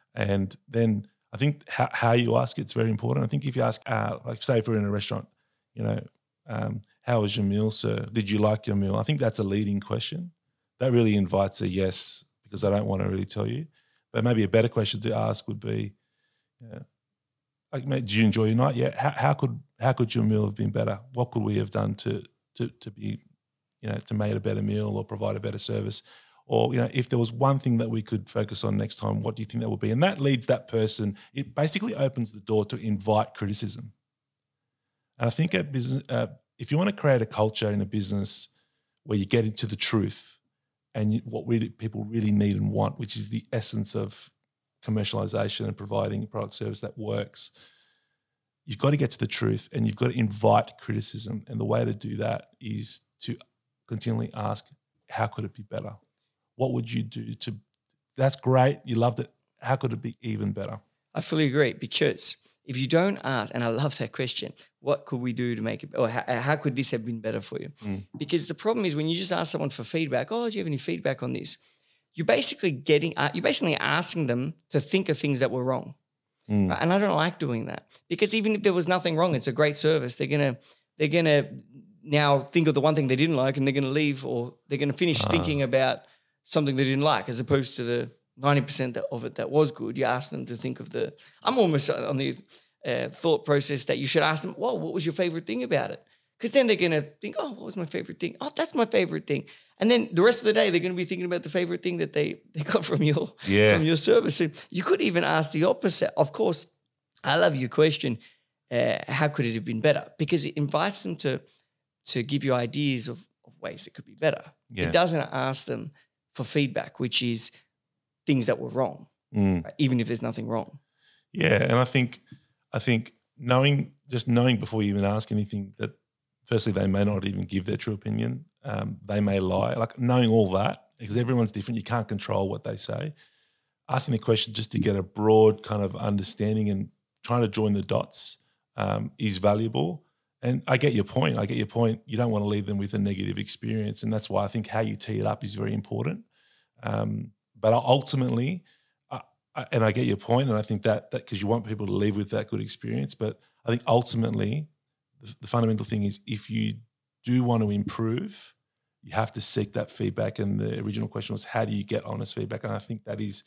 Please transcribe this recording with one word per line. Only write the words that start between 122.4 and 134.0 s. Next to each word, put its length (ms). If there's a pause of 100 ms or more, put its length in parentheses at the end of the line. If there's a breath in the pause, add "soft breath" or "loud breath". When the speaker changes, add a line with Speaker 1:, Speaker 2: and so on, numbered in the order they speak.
Speaker 1:
I 60
think 340 (240)
knowing, 560 (160)
just 180
knowing 300
before 260
you 100
even 120
ask 260
anything 460
that 140 (540)
firstly, 260
they 160
may 160
not 240
even 160
give 220
their 100
true 180
opinion. 520 (180)
Um, 420
they 140
may 220
lie. 320
Like, 260
knowing 300
all 220
that, 460
because 200
everyone's 340
different, 240
you 80
can't 240
control 420
what 140
they 140
say. 360 (760 soft breath)
Asking 240